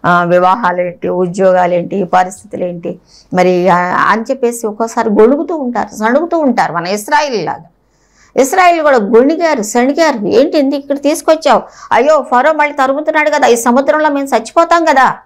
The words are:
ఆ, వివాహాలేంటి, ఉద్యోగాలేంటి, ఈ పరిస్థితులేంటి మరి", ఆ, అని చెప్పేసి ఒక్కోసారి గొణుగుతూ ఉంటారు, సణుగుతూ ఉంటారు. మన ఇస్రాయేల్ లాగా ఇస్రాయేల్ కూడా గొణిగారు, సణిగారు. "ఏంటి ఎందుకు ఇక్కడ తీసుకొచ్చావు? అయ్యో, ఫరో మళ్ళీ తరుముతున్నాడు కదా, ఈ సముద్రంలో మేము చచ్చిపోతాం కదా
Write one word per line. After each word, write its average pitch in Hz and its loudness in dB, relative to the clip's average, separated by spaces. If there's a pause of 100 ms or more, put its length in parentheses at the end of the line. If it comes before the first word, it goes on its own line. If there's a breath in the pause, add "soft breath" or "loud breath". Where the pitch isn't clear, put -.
ఆ, 175 2
వివాహాలేంటి, 180 0
ఉద్యోగాలేంటి, 180 0
ఈ 196 -2
పరిస్థితులేంటి 180 -4 (360 soft breath)
మరి", 180 2
ఆ, 175 2 (320)
అని 220 0
చెప్పేసి 240 -4
ఒక్కోసారి 226 -4
గొణుగుతూ 285 2
ఉంటారు, 240 -6
సణుగుతూ 294 -2
ఉంటారు. 233 0
మన 170 -4
ఇస్రాయేల్ 220 -2
లాగా - -8 (720 soft breath)
ఇస్రాయేల్ 339 2
కూడా 285 2
గొణిగారు, 262 2
సణిగారు. 254 0
"ఏంటి 285 2
ఎందుకు 277 0
ఇక్కడ 285 -6
తీసుకొచ్చావు? 302 0 (300 loud breath)
అయ్యో, 277 2
ఫరో 262 2
మళ్ళీ 294 -2
తరుముతున్నాడు 302 0
కదా, 285 0
ఈ 233 4
సముద్రంలో 277 2
మేము 277 -2
చచ్చిపోతాం 330 0
కదా 262 2 (120)